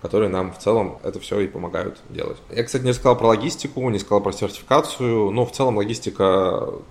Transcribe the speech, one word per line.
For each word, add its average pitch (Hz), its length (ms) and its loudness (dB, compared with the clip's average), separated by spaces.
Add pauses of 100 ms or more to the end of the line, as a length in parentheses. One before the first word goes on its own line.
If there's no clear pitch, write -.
которые 98 280 0
нам 92 220 -2
в - 60 -18
целом 104 460 0
это 95 160 -6
всё 101 220 -4
и 95 60 0
помогают 87 500 -6 (120)
делать. - 280 -8 (180)
Я, 117 80 -2
кстати, 123 200 -4
не 127 100 2
сказал 123 240 4
про 117 100 4
логистику, 127 600 0
не 101 100 0
сказал 101 220 2
про 95 100 -2
сертификацию, 117 1000 0
но 117 140 2
в - 60 -12
целом 127 260 2
логистика 95 920 0 (220)